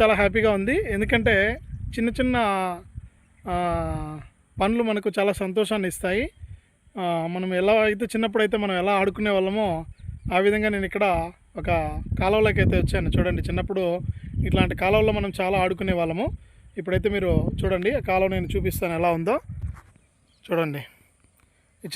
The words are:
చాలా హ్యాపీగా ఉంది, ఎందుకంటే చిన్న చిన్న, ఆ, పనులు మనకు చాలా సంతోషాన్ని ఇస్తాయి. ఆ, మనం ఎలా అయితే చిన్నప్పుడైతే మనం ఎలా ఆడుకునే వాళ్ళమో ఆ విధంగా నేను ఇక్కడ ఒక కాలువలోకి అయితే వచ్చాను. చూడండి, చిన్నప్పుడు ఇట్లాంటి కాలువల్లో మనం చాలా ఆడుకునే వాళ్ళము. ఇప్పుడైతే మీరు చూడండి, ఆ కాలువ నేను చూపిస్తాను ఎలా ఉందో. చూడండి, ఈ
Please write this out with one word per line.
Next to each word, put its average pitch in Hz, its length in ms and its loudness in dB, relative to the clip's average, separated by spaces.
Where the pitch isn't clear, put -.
చాలా 220 180 6
హ్యాపీగా 214 380 4
ఉంది, 226 180 0
ఎందుకంటే 220 400 2
చిన్న 233 120 0
చిన్న, 254 180 0
ఆ, - 20 -2
పనులు 226 280 2
మనకు 208 300 0
చాలా 196 140 2
సంతోషాన్ని 196 500 0
ఇస్తాయి. 196 320 -2
ఆ, 185 40 -4
మనం 185 260 -4
ఎలా 202 140 4
అయితే 208 260 -2
చిన్నప్పుడైతే 220 480 0
మనం 196 200 0
ఎలా 202 200 2
ఆడుకునే 202 340 0
వాళ్ళమో 196 320 0
ఆ 180 120 4
విధంగా 214 280 2
నేను 196 160 -2
ఇక్కడ 208 140 0
ఒక 160 80 -4
కాలువలోకి 202 420 4
అయితే 180 180 4
వచ్చాను. 165 360 0
చూడండి, 170 240 0
చిన్నప్పుడు 180 420 -2
ఇట్లాంటి 185 340 2
కాలువల్లో 214 380 4
మనం 196 200 -2
చాలా 190 260 2
ఆడుకునే 185 340 0
వాళ్ళము. 170 280 0
ఇప్పుడైతే 185 380 0
మీరు 185 160 2
చూడండి, 190 380 2
ఆ - 100 -6
కాలువ 190 240 2
నేను 180 220 -2
చూపిస్తాను 175 440 -2
ఎలా 170 200 4
ఉందో. 214 180 0
చూడండి, 156 340 -2
ఈ - 120 -12